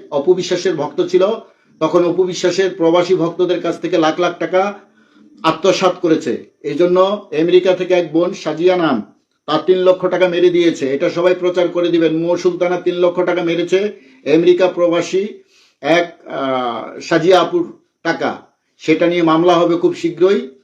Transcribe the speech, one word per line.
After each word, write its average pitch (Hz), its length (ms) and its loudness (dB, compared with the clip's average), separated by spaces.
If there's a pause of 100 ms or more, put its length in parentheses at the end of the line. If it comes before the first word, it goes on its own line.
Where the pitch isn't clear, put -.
(120)
অপু 147 220 2
বিশ্বাসের 180 420 -2
ভক্ত 147 240 -6 (120)
ছিল, 185 120 4 (560)
তখন 160 260 2
অপু 170 180 0
বিশ্বাসের 180 540 -2
প্রবাসী 175 380 2
ভক্তদের 170 460 -2
কাছ 170 180 -4
থেকে 170 180 -2
লাখ 156 220 0
লাখ 175 200 -2
টাকা 180 220 0 (840)
আত্মসাৎ 180 560 0
করেছে। 143 520 -4 (100)
এই 151 140 -8
জন্য 175 240 2 (420)
আমেরিকা 180 320 4
থেকে 180 200 -2
এক 175 200 2
বোন 175 200 0
সাজিয়া 170 440 0
নাম, 139 360 -2 (320)
তার 151 200 -2
তিন 185 120 4
লক্ষ 180 300 2
টাকা 180 200 2
মেরে 175 220 2
দিয়েছে। 165 360 0 (100)
এটা 165 140 0
সবাই 180 260 0
প্রচার 175 320 0
করে 175 220 -2
দিবেন। 165 280 2
মোর 170 200 -2
সুলতানা 180 400 -2
তিন 175 180 -4
লক্ষ 175 260 0
টাকা 175 220 -2
মেরেছে 170 360 -2 (560)
আমেরিকা 175 320 4
প্রবাসী 175 600 -2 (540)
এক, 165 240 2 (220)
আহ, 127 720 -6
সাজিয়া 170 420 2
আপুর 165 320 -2 (300)
টাকা। 139 380 -4 (360)
সেটা 165 300 2
নিয়ে 175 140 0
মামলা 165 320 4
হবে 170 240 2
খুব 175 180 0
শীঘ্রই, 175 440 0 (240)